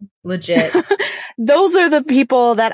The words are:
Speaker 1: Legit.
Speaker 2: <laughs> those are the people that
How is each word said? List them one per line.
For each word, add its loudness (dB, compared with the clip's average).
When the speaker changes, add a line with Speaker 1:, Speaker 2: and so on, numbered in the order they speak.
Speaker 1:
Legit. -2
Speaker 2:
<laughs> -12
those 2
are 2
the 2
people 2
that 0